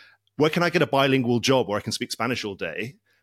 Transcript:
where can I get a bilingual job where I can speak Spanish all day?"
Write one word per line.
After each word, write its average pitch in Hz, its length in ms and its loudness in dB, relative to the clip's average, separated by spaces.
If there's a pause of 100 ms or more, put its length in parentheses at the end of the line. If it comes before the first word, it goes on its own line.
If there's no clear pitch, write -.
(380)
where 147 100 4
can 170 140 0
I 175 80 2
get 175 100 2
a 147 60 2
bilingual 135 540 2
job 123 280 2
where 104 80 -2
I 104 60 -4
can 113 100 -8
speak - 200 -6
Spanish 113 340 -4
all 98 80 -6
day?" 90 400 -8 (280)